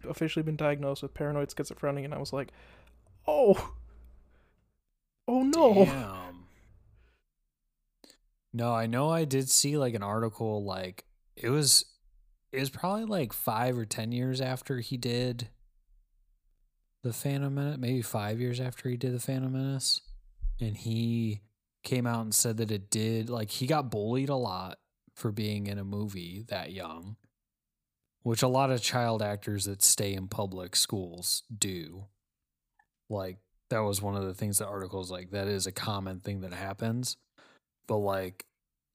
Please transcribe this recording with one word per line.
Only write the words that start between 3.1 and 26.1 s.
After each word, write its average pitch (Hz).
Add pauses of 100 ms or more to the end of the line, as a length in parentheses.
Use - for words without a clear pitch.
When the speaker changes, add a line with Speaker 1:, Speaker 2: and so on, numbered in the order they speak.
Speaker 1:
"Oh. 262 (1500)
Oh, 254
no." 269
Speaker 2:
Damn. 104 (2000)
No, 117
I 113
know 123
I 165
did 135
see, 143
like, 127
an 101
article, 107
like, 95 (300)
it -
was, 139 (640)
it 131
was 135
probably, 202
like, 185
five 123
or 117
ten 113
years 127
after 127
he 120
did 120 (1500)
The 120
Phantom 139
Menace, 143
maybe 127
five 107
years 123
after 127
he 123
did 123
The 123
Phantom 131
Menace, 135 (580)
and 107
he 113 (420)
came 127
out 117
and 110
said 113
that 110
it 101
did, 113
like, 113
he -
got 143
bullied 117
a 143
lot 92 (380)
for 113
being 104
in 101
a 101
movie 98